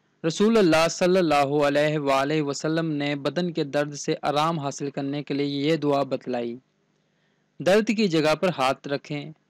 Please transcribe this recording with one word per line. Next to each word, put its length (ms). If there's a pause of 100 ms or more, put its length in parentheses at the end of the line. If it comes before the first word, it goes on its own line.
(240)
रसूलुल्लाह 640
सल्लल्लाहु 720
अलैहि 380
वआलैहि 440
वसल्लम 540
ने 200 (120)
बदन 240
के 160
दर्द 280
से 280
आराम 360
हासिल 300
करने 340
के 100
लिए 280
ये 160
दुआ 260
बतलाई। 560 (1000)
दर्द 320
की 160
जगह 280
पर 140
हाथ 380
रखें 460 (160)